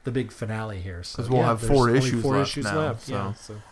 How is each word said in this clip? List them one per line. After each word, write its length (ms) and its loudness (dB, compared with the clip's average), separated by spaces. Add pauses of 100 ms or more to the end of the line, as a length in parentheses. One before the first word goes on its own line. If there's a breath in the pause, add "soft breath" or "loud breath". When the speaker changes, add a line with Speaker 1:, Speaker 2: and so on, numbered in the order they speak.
Speaker 1:
the 60 -4
big 200 -4
finale 480 -8
here. 240 -10
So, 140 -10
Speaker 2:
'Cause 120 -4
we'll 120 4
Speaker 1:
yeah, 60 4
Speaker 2:
have 140 2
Speaker 1:
there's 120 0
Speaker 2:
four 160 8
Speaker 1:
only 100 6
Speaker 2:
issues 220 0
Speaker 1:
four 160 2
Speaker 2:
left 120 0
Speaker 1:
issues 160 -6
Speaker 2:
now, 140 -2
Speaker 1:
left, 280 -2
Speaker 2:
so. 60 -8
Speaker 1:
yeah, 200 -4
so. 220 -14 (160)